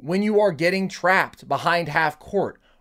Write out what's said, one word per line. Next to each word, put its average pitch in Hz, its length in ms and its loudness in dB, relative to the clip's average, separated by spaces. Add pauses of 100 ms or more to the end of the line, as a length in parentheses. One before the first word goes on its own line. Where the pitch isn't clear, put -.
when 175 200 -2
you 208 180 2
are 202 120 2
getting 180 360 -2
trapped 180 600 0
behind 165 400 0
half 151 300 -2
court, - 420 -4 (200)